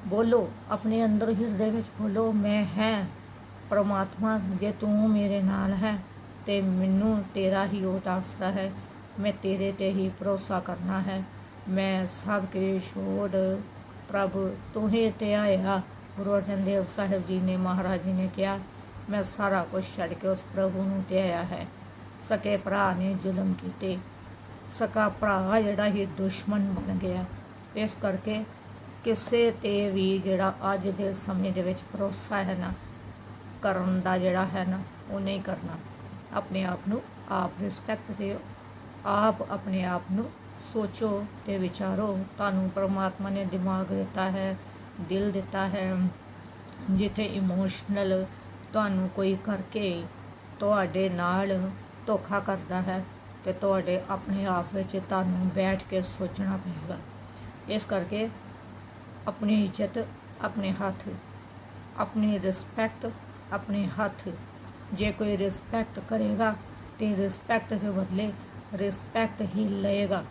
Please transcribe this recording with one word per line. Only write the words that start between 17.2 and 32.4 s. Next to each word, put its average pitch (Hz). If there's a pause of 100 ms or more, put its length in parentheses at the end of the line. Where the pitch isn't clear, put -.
ਜੀ 185
ਨੇ, 185
ਮਹਾਰਾਜ 185
ਜੀ 185
ਨੇ 185
ਕਿਹਾ, 196 (500)
"ਮੈਂ 202
ਸਾਰਾ 190
ਕੁਝ 190 (140)
ਛੱਡ 170
ਕੇ 190
ਉਸ 190
ਪ੍ਰਭੂ 190
ਨੂੰ 190
'ਤੇ 190
ਆਇਆ 175
ਹੈ।" 180 (540)
ਸਕੇ 202
ਭਰਾ 196
ਨੇ 185
ਜ਼ੁਲਮ 190
ਕੀਤੇ, 185 (680)
ਸਕਾ 214
ਭਰਾ 202
ਜਿਹੜਾ 208
ਹੀ 196
ਦੁਸ਼ਮਣ 190
ਬਣ 190
ਗਿਆ। 185 (500)
ਇਸ 214
ਕਰਕੇ 214 (580)
ਕਿਸੇ 233
'ਤੇ 202
ਵੀ 190
ਜਿਹੜਾ 190 (200)
ਅੱਜ 190
ਦੇ 190
ਸਮੇਂ 190
ਦੇ 185
ਵਿੱਚ 180 (140)
ਭਰੋਸਾ 196